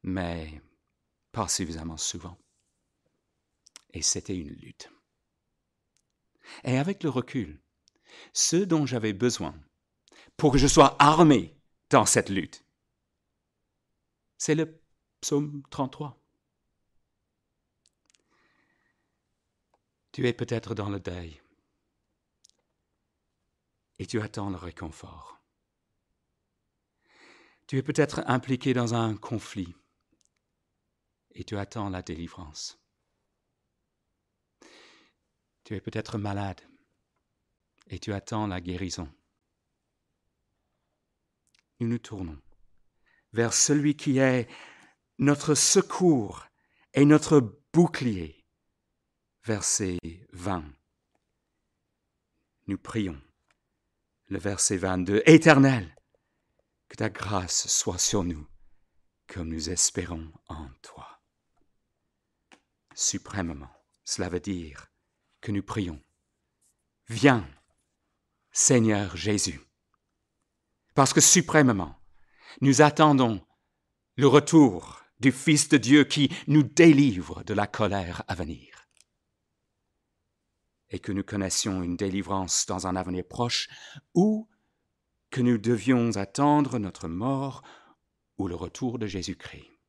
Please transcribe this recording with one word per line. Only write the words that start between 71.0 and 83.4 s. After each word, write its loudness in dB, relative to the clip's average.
que 6
suprêmement, 4
nous 6
attendons 4
le 4
retour 6
du 4
Fils 2
de 4
Dieu 6
qui 0
nous 4
délivre 4
de -6
la 0
colère -4
à -4
venir. -10
Et -10
que -10
nous -4
connaissions -4
une -4
délivrance -4
dans -8
un -4
avenir -6
proche -4